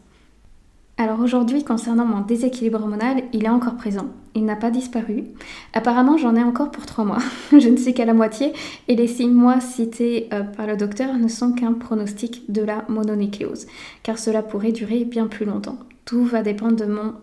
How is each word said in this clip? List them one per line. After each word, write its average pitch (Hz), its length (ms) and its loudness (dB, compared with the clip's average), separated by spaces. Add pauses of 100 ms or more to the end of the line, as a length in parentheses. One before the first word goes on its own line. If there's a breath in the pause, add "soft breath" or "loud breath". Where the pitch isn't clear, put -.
(1000 soft breath)
Alors 220 220 0
aujourd'hui, 247 440 2
concernant 233 400 0
mon 214 160 0
déséquilibre 226 600 0
hormonal, 220 520 -2
il 214 120 0
est 220 60 2
encore 240 260 2
présent. 202 300 -4 (300)
Il 220 80 0
n'a 214 120 0
pas 233 140 -2
disparu. 233 540 -4 (480 loud breath)
Apparemment, 247 460 4
j'en 240 180 4
ai 233 60 4
encore 240 280 0
pour - 140 -14
trois - 200 -4
mois. 208 180 0 (140)
<laughs> - 160 0
Je 262 180 10
ne 247 80 8
suis 247 160 0
qu'à 240 100 0
la 226 80 4
moitié 226 400 2 (340 loud breath)
et 247 80 4
les 233 120 4
six 240 220 0
mois 247 320 6
cités, 233 760 -2
euh, 202 80 -2
par 202 240 -8
le 214 100 -2
docteur 208 380 -2
ne 233 120 2
sont 240 260 0
qu'un 240 200 0
pronostic 220 800 -6
de 214 80 0
la 214 280 -4
mononucléose, 214 800 -4 (360 loud breath)
car 226 160 -6
cela 214 240 -2
pourrait 214 300 -4
durer 226 340 -2
bien 233 200 -2
plus 220 200 -6
longtemps. 202 320 -6 (260)
Tout 240 200 0
va 233 180 0
dépendre 214 340 0
de 214 80 -4
mon, 208 380 -4